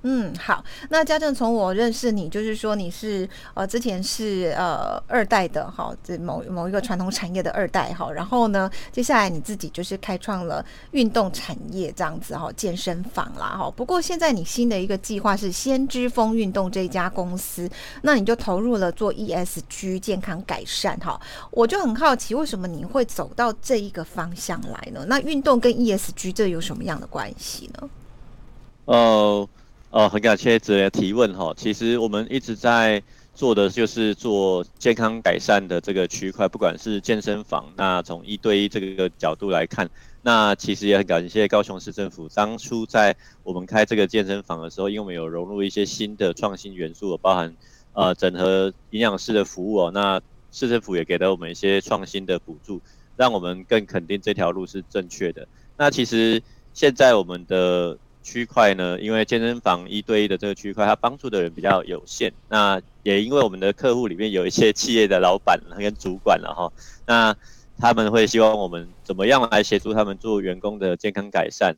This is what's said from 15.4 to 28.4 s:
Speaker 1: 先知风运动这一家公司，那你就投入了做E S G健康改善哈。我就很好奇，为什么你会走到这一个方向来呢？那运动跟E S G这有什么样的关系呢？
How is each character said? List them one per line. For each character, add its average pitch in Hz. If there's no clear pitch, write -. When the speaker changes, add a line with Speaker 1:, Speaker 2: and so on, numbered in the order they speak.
Speaker 1:
先 269
知 247
风 220
运 220
动 190
这 190
一 -
家 180
公 180
司， 180
那 294
你 202
就 233
投 202
入 233
了 185
做 202
E 202
S 175
G 185
健 185
康 185
改 -
善 -
哈。 170
我 233
就 370
很 247
好 269
奇， -
为 294
什 233
么 185
你 165
会 254
走 -
到 240
这 233
一 202
个 175
方 170
向 -
来 -
呢？ -
那 277
运 277
动 269
跟 240
E 233
S -
G -
这 208
有 165
什 156
么 -
样 160
的 -
关 -
系 -
呢？ -